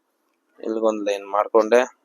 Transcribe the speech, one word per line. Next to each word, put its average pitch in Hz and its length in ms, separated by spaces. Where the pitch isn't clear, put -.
ಇಲ್ಲಿಗೊಂದ್ 110 420
ಲೈನ್ 101 160
ಮಾಡ್ಕೊಂಡೆ. 110 440